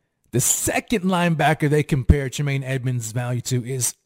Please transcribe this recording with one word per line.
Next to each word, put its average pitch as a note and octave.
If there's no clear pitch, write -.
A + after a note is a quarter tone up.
The A#2
second -
linebacker E3
they D3+
compare C#3
Tremaine C#3
Edmonds' B2+
value B2
to B2+
is B2